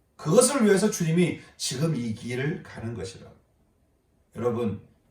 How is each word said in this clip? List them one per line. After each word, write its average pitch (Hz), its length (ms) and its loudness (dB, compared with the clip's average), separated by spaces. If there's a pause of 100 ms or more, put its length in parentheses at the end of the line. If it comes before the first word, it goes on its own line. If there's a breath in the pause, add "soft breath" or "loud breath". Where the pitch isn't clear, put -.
(160)
그것을 226 500 4
위해서 202 240 4
주님이 165 500 0 (180 loud breath)
지금 143 380 -2
이 117 180 -4
길을 123 500 -6
가는 117 300 -12
것이라고. - 480 -14 (920)
여러분, 113 460 -2 (300)